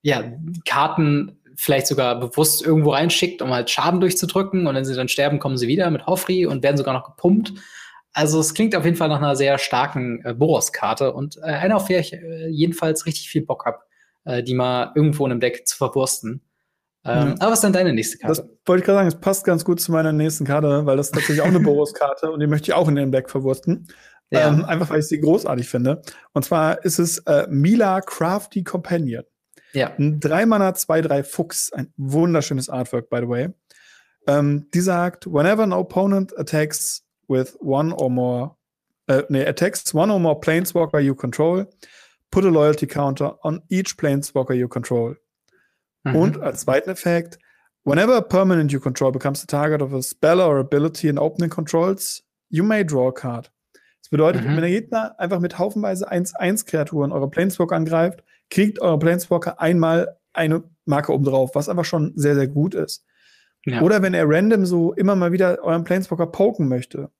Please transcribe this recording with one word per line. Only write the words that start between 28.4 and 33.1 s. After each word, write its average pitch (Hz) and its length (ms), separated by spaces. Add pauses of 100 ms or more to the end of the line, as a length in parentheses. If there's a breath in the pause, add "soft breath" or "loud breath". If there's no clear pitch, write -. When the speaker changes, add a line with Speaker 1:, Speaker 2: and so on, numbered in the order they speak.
Speaker 2:
Companion. 160 580 (500 soft breath)
Speaker 1:
Ja. 135 260
Speaker 2:
Ein 151 220
drei 160 240
Mana, 202 300
zwei 160 260
drei 143 220
Fuchs, - 500
ein 131 240
wunderschönes 143 720
Artwork, 123 400
by 123 140